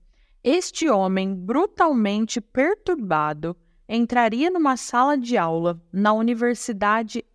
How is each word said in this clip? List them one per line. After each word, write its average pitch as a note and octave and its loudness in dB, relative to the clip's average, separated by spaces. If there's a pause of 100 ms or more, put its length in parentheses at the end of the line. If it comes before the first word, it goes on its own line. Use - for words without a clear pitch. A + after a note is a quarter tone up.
(420)
este D#4+ 0
homem F#3+ 0
brutalmente A3+ 0
perturbado F3+ -2 (320)
entraria A#3 0
numa D4+ 2
sala C4 0
de A#3+ -2
aula E3+ 0 (120)
na G#3 2
Universidade A3+ -2 (100)